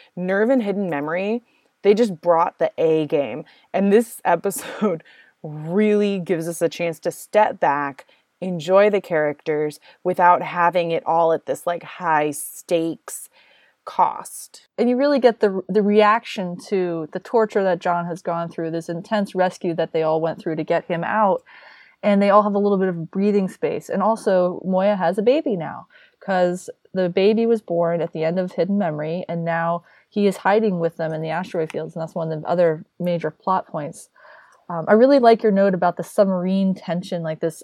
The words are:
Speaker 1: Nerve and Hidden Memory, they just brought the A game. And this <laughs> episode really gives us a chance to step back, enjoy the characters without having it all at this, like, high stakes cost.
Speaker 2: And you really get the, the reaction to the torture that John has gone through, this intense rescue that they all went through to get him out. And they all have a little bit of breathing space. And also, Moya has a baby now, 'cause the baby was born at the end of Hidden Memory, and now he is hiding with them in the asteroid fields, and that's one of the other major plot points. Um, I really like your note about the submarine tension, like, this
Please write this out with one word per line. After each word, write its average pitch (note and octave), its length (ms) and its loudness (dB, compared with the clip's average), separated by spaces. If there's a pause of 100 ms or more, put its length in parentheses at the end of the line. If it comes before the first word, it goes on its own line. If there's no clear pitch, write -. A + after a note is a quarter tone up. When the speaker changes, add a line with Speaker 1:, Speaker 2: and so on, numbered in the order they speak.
(160)
Speaker 1:
Nerve F#3+ 320 0
and C4 140 2
Hidden G3+ 260 -4
Memory, F3 540 -4 (400)
they G3 100 6
just G#3 280 2
brought E3+ 380 2
the - 200 0
A D#3+ 280 2
game. C#3+ 380 -4 (300)
And G3 180 2
this A3+ 300 2
<laughs> - 20 -20
episode F3 800 -2 (380)
really G3 760 0
gives E3 300 -4
us E3+ 140 -6
a E3 60 2
chance E3+ 320 -4
to F3+ 100 -4
step G#3 500 0
back, C#3+ 460 -2 (360)
enjoy F#3 480 2
the G3+ 100 0
characters D3+ 800 -2 (240)
without F3 380 4
having E3+ 480 0
it E3 160 -2
all E3 260 2
at D#3 140 -2
this, - 200 -6
like, F3 160 -4
high D#3 480 0
stakes - 960 -6 (560)
cost. - 840 -4 (100)
Speaker 2:
And A#3+ 100 2
you B3 80 0
really C#4+ 220 2
get A#3 220 4
the, F#3+ 280 0
the G3+ 140 2
reaction G#3 760 2 (120)
to F3 440 -4
the F#3 80 -8
torture A3 440 0
that F3+ 160 0
John F3 260 -2
has E3+ 160 -8
gone E3+ 260 -4
through, E3 220 -8
this E3 180 -6
intense G3 460 -4
rescue F3+ 400 0
that E3 180 -4
they D#3+ 100 0
all D#3+ 180 0
went D#3+ 180 -4
through D#3+ 180 -6
to D#3 80 -4
get E3+ 200 -2
him E3+ 200 -4
out. G3 380 0 (600)
And G3+ 200 2
they G3+ 80 2
all G#3 120 6
have G3+ 120 0
a G3+ 40 0
little G3+ 200 2
bit F#3+ 100 0
of E3 220 -6
breathing G3 380 0
space. - 400 -6
And G3 140 -2
also, F#3+ 640 0
Moya F#3+ 320 0
has F#3 220 0
a G#3+ 40 -2
baby B3+ 340 2
now, D3 300 -10 (340)
'cause F#3 500 -2 (240)
the F#3 140 0
baby G#3+ 380 2
was A3+ 140 2
born E3+ 400 -2
at D#3+ 120 -6
the D#3 120 -4
end E3+ 140 -2
of F#3 140 -4
Hidden F#3 260 -2
Memory, D#3+ 500 -4
and E3+ 160 -6
now E3+ 400 -4 (240)
he G3+ 180 0
is F#3+ 120 0
hiding G3+ 420 2
with E3 160 -4
them D#3+ 160 -4
in D#3 80 -6
the D#3+ 100 -6
asteroid E3 400 -4
fields, D#3+ 240 -10
and E3 80 -8
that's D#3+ 120 -12
one D#3+ 180 -4
of D#3 80 -6
the - 80 -10
other E3+ 360 2 (140)
major E3+ 320 -2
plot - 360 -4
points. - 420 -12 (600)
Um, E3 180 -6
I G3 60 4
really C4 260 8
like A#3 240 6
your G#3+ 100 4
note G3 220 4
about F3 220 0
the E3+ 80 -8
submarine F#3+ 720 0
tension, F3 480 -6
like, D#3+ 180 -8
this E3 240 -6